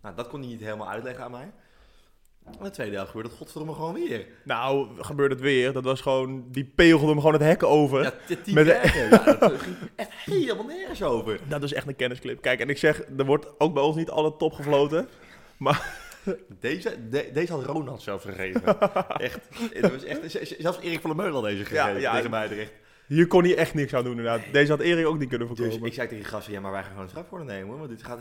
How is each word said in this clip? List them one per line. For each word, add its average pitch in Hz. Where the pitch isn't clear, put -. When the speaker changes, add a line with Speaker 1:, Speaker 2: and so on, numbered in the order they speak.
Speaker 1:
Nou, 98
dat 113
kon 143
hij 127
niet 113
helemaal 107
uitleggen 120
aan 123
mij. 131
En -
de 101
tweede 107
helft 98
gebeurde 110
het 117
godverdomme 156
gewoon 160
weer. 226
Speaker 2:
Nou, 131
gebeurde 139
het 127
weer. 131
Dat 127
was 131
gewoon, 131
die 139
pegelde 165
hem 151
gewoon 151
het 151
hek 156
over. 143
Speaker 1:
Ja, 131
t-, -
tien 202
Speaker 2:
Met 151
de 165
Speaker 1:
keer. 127
Ja, 254
dat 180
ging 180
echt 214
helemaal 247
nergens 339
over. 110
Speaker 2:
Dat 147
is 143
echt 143
een 139
kennisclip. 123
Kijk, 127
en 120
ik 147
zeg, 151
er 135
wordt 143
ook 151
bij 139
ons 151
niet 160
alle 156
top 240
gefloten. 147
Maar -
Speaker 1:
Deze, 147
de-, 135
deze 170
had 135
Ronald 143
zelfs 98
gegeven. 95
Speaker 2:
<laughs> -
Speaker 1:
Echt. -
Het 170
was 135
echt, 262
z-, -
z-, -
zelfs 170
Erik 165
van 170
der 156
Meulen 185
had 120
deze 104
Speaker 2:
Ja, 151
Speaker 1:
gegeven 104
Speaker 2:
ja. 127
Speaker 1:
tegen 117
mij 110
terecht. 104
Speaker 2:
Hier 160
kon 180
hij 180
echt 165
niks 143
aan 123
doen, 123
inderdaad. 117
Speaker 1:
Nee. 113
Speaker 2:
Deze 143
had 147
Erik 165
ook 156
niet 139
kunnen 120
Speaker 1:
Dus 117
Speaker 2:
voorkomen. 113
Speaker 1:
ik 117
zei 120
tegen 110
die 101
gasten, 104
"Ja, 98
maar 98
wij 98
gaan 92
gewoon 101
een 92
strafcorner 170
nemen, 98
hoor, 127
want 151
dit 113
gaat 120